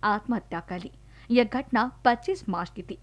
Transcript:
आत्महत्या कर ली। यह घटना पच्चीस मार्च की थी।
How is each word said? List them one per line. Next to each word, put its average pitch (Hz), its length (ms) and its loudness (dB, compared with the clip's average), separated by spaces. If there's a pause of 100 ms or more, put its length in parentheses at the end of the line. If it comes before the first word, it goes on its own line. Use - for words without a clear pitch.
आत्महत्या 208 560 -2
कर 180 180 -10
ली। 202 120 -14 (380)
यह 240 160 6
घटना 247 460 0 (140)
पच्चीस 247 440 2
मार्च 175 260 -4
की 196 80 -14
थी। - 200 -12